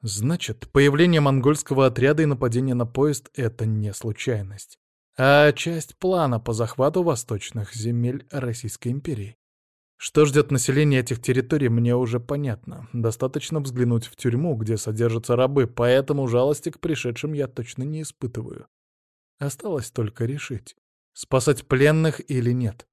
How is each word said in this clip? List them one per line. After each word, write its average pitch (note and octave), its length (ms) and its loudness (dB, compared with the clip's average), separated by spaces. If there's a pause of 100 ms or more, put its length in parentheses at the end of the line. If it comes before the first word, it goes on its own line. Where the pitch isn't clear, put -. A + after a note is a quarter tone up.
Значит, A2 680 -6
появление D3 480 6
монгольского C#3 680 4
отряда C3+ 360 2
и - 20 4
нападение B2+ 500 0
на A#2+ 100 0
поезд — C3+ 500 -2
это A#2 300 -4
не G#2+ 280 -2
случайность, G#2 840 -6 (380)
а C#3+ 340 6
часть E3 460 -6
плана D#3+ 420 0
по A#2 140 -4
захвату C3 500 0
восточных A#2 720 -4
земель A#2+ 580 -2
Российской A#2+ 580 -6
империи. A2 460 -6 (600)
Что - 280 4
ждет C#3+ 240 2
население C#3 520 2
этих A#2+ 200 -6
территорий, C3 460 0
мне A#2 260 2
уже B2 280 0
понятно. B2 720 -8
Достаточно C3 680 -4
взглянуть B2 460 0
в - 100 -18
тюрьму, C3 400 -2
где A2 220 -2
содержатся A2+ 580 -2
рабы, C3 320 2
поэтому C3+ 600 0
жалости B2+ 420 0
к - 100 -16
пришедшим D3 540 -6
я C#3 140 -4
точно B2 360 -10
не D#3 200 -6
испытываю. - 640 -10 (720)
Осталось C#3+ 520 -6
только A2+ 340 -4
решить, C3 500 -10 (380)
спасать - 520 -2
пленных D3+ 640 2
или A#2+ 220 0
нет. A#2+ 420 -4